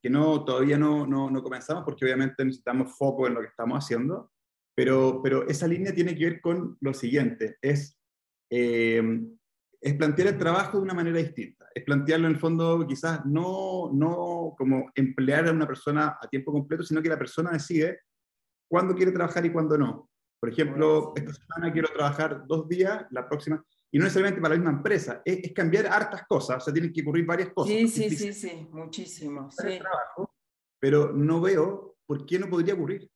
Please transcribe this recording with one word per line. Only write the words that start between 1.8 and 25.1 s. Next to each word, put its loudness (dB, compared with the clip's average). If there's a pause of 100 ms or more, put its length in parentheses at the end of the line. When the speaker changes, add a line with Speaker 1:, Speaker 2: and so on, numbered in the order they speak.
Speaker 1:
porque -4
obviamente 2
necesitamos -2
foco 0
en 0
lo -4
que -8
estamos -4
haciendo, -4 (440)
pero, 4
pero 0
esa -2
línea -2
tiene 0
que 0
ver -2
con -4
lo -2
siguiente, -2
es, -2 (520)
eh, 2 (800)
es 0
plantear 2
el 0
trabajo 2
de 2
una -4
manera 0
distinta, -6
es -10
plantearlo 2
en 4
el 0
fondo 2
quizás -4
no, -2
no 0
como 0
emplear 2
a 4
una 2
persona -2
a -16
tiempo -4
completo, -2
sino -2
que 0
la 0
persona -4
decide 0 (680)
cuándo 2
quiere 4
trabajar 0
y 2
cuándo 2
no. 0 (280)
Por -4
ejemplo, 2
Speaker 2:
Buenísimo. -6
Speaker 1:
esta -18
semana -4
quiero 0
trabajar -2
dos -2
días, 0
la -8
próxima, -4 (260)
y 0
no 4
necesariamente 2
para 2
la 4
misma 0
empresa, -2